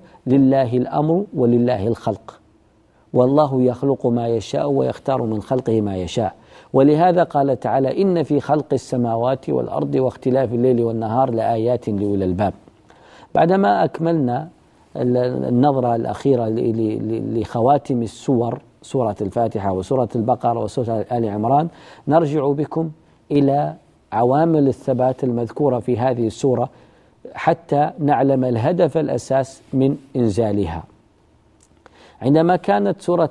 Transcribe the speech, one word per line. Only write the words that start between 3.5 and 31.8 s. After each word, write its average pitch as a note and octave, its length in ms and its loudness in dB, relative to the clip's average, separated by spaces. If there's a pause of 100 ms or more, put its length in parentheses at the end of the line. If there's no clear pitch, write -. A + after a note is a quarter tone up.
يخلق B2+ 440 0
ما A#2 220 0
يشاء C#3 420 -2
ويختار C3 520 -2
من A2 200 -4
خلقه A#2+ 380 -2
ما G2+ 160 -2
يشاء. F#2 380 -4 (380)
ولهذا D#3 500 4
قال C#3 380 0
تعالى: C3 420 0
"إن F3+ 200 2
في C#3+ 180 0
خلق C#3+ 320 -2
السماوات B2 760 -2
والأرض C#3 440 -2
واختلاف C3 600 0
الليل A#2+ 280 2
والنهار A#2 480 0
لآيات A2+ 580 -2
لأولي G2+ 260 -2
الألباب". F#2+ 380 0 (800)
بعدما F#3+ 500 2
أكملنا D#3 640 -2 (480)
ال-، B2+ 520 0
النظرة B2 480 2
الأخيرة A#2 520 0
ل-، A2 60 -2
ل-، A2+ 440 -2
ل-، A2 420 -4
لخواتم B2 640 0
السور، A#2 600 -2 (200)
سورة A#2 380 -2
الفاتحة G2+ 520 -2
وسورة A2 440 -2
البقرة A#2+ 440 0
وسورة A2 520 -4
آل A#2 160 0
عمران، A#2+ 400 0 (400)
نرجع D3 380 2
بكم D3+ 440 -2 (400)
إلى C#3+ 440 2 (380)
عوامل C#3 560 2
الثبات B2+ 560 -2
المذكورة B2 540 -2
في A#2 200 -2
هذه A#2+ 280 0
السورة A#2+ 440 -2 (640)
حتى D3+ 640 -2
نعلم C3+ 460 2
الهدف C3+ 540 0
الأساس C3+ 640 -4 (100)
من C3+ 240 2 (200)
إنزالها. G#2 640 0 (1400)